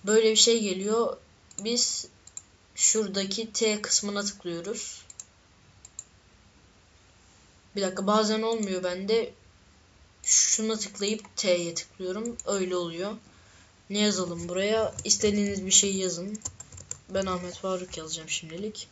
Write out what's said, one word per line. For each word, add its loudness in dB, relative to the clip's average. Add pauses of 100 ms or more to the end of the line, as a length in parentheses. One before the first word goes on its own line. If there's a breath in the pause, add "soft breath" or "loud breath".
Böyle 6
bir 2
şey 6
geliyor. 0 (420)
Biz -2 (680)
şuradaki 0
T 2
kısmına -2
tıklıyoruz. -8 (2750)
Bir -2
dakika, -2
bazen 4
olmuyor 0
bende. 0 (880)
Şuna 2
tıklayıp -4
T'ye 0
tıklıyorum. -6
Öyle 0
oluyor. -4 (760 loud breath)
Ne -2
yazalım 0
buraya? 0
İstediğiniz 2
bir 0
şey 6
yazın. -4 (680)
Ben 0
Ahmet -4
Faruk -4
yazacağım -10
şimdilik. -6